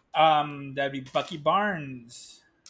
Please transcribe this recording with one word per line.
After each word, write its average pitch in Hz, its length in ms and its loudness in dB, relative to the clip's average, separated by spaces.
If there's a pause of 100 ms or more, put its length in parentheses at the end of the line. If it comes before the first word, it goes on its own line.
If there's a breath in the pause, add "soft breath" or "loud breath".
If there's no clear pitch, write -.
(140)
Um, 147 600 2
that'd 139 180 -2
be 139 80 -8
Bucky 139 360 -4
Barnes. 151 1040 -2 (280)